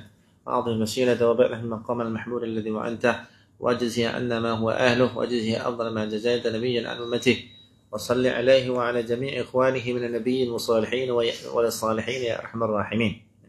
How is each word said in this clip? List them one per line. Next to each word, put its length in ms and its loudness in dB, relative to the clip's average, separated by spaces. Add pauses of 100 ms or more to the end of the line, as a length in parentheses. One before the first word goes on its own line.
(460)
وأعطه 280 -2
الوسيلة 480 2
وابعثه 380 4
المقام 400 -6
المحمود 420 -4
الذي 280 -4
وعدته 440 0 (460)
وأجزه 480 0
عنا 320 -2
ما 100 0
هو 200 0
أهله 440 4
وأجزه 400 0 (140)
أفضل 260 -4
ما 160 -2
جزيت 360 0
نبيا 420 -2
عن 100 -6
أمته. 400 2 (540)
وصل 340 0
عليه 440 4
وعلى 320 0
جميع 400 -2
إخوانه 440 2
من 180 -2
النبيين 460 0
والصالحين 600 0
وي-، 360 0
والصالحين 800 0
يا 160 0
أرحم 160 -10
الراحمين." 560 0 (340)